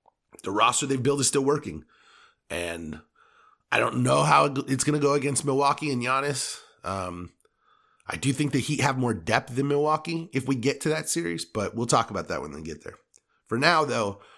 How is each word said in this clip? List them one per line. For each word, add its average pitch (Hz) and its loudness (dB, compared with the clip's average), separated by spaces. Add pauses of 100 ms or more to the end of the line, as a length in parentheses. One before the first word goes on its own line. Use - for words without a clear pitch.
(440)
the 95 -4
roster 113 4
they've 131 0
built 139 2
is 127 2
still 139 2
working. 131 -2 (680)
And 82 -6 (720)
I 117 4
don't 120 0
know 139 4
how 147 6
it's 135 -2
gonna 147 0
go 143 4
against 139 0
Milwaukee 139 2
and 123 -2
Giannis. 135 -2 (240)
Um, 90 -6 (760)
I - -4
do 135 0
think 143 0
the 139 2
Heat 131 -2
have 135 2
more 123 0
depth 107 0
than 131 0
Milwaukee 156 0
if 131 -2
we 139 0
get 127 -2
to 160 0
that 156 -2
series, - -4
but 101 -4
we'll 117 -2
talk 120 2
about 87 -4
that 80 -4
when 71 -10
we 76 -12
get 78 -10
there. - -16 (520)
For 113 -2
now, 156 4
though, 113 -2 (180)